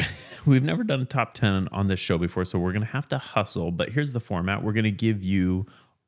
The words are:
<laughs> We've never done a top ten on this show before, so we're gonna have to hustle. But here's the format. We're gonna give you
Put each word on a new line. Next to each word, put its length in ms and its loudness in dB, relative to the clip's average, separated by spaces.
<laughs> 400 -12
We've 160 8
never 220 0
done 160 0
a 60 -2
top 280 -2
ten 380 2
on 160 0
this 100 2
show 200 0
before, 260 0
so 160 -2
we're 120 0
gonna 140 -2
have 220 -6
to 100 -2
hustle. 540 -2
But 180 -2
here's 220 -2
the 80 -2
format. 420 -2
We're 120 -2
gonna 160 2
give 340 0
you 420 2